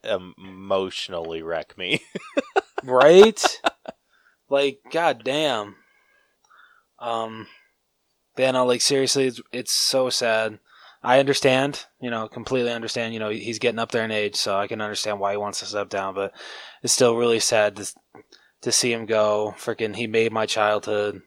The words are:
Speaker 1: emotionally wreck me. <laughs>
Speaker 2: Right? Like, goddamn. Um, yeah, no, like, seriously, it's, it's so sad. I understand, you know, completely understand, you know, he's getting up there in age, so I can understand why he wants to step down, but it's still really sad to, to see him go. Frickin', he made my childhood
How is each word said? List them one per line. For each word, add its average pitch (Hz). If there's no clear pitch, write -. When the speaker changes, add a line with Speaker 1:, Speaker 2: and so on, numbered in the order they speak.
Speaker 1:
emotionally 95
wreck 80
me. 92
<laughs> -
Speaker 2:
Right? 160
Like, 139
goddamn. 131
Um, 113
yeah, 131
no, 127
like, 123
seriously, 135
it's, 120
it's 127
so 127
sad. 110
I 123
understand, 139
you 123
know, 110
completely 120
understand, 113
you 113
know, 107
he's 110
getting 117
up 113
there 113
in 110
age, 104
so 98
I 101
can 107
understand 104
why 101
he 104
wants 104
to 101
step 101
down, 95
but 98
it's 127
still 117
really 117
sad 104
to, 98
to 123
see 120
him 113
go. 107
Frickin', 110
he 117
made 113
my 110
childhood 104